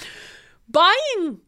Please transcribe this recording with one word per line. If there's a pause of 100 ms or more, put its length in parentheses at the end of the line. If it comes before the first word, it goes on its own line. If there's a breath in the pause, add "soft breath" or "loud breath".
(680 loud breath)
Buying